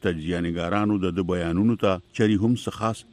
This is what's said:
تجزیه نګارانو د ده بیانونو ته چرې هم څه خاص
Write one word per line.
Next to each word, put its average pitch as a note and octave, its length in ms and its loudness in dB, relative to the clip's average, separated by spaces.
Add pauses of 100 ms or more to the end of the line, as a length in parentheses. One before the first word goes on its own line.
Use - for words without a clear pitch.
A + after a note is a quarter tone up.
تجزیه E2+ 400 -2
نګارانو F#2 640 0
د E2+ 100 0
ده F#2 160 0
بیانونو F2+ 540 0
ته F#2+ 100 4 (220)
چرې G#2+ 260 4
هم A#2 200 2
څه - 180 -8
خاص A2 200 -4 (120)